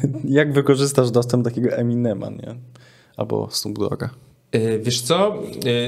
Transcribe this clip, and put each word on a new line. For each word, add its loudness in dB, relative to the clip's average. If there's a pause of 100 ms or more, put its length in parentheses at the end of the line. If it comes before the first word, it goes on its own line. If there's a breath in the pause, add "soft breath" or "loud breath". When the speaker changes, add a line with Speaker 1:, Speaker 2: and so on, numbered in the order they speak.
(160)
Speaker 1:
<laughs> -8
jak 4
wykorzystasz 4
dostęp 2
do 0
takiego 0
Eminema, -2
nie? -12 (640 soft breath)
Albo -2
Snoop -6
Dogga? -4 (420)
Speaker 2:
E, 2
wiesz -2
co? 2 (540)